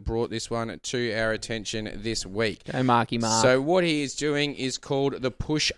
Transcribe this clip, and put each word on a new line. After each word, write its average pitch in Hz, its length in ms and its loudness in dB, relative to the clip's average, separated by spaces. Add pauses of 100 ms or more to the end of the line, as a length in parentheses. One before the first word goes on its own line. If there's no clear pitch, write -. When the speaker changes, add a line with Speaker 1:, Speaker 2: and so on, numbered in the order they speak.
Speaker 1:
brought 117 280 -2
this 110 200 -6
one 113 320 -4
to 120 300 -2
our 110 200 0
attention 107 580 -6 (120)
this 113 220 -2
week. 101 400 -2
Speaker 2:
Go - 180 -2
Marky 120 360 4
Mark. 113 240 4
Speaker 1:
So 131 180 6
what 175 240 2
he 151 180 0
is 131 120 -6
doing 143 400 0
is 127 240 -4
called 135 420 0
the 127 100 0
Push - 480 0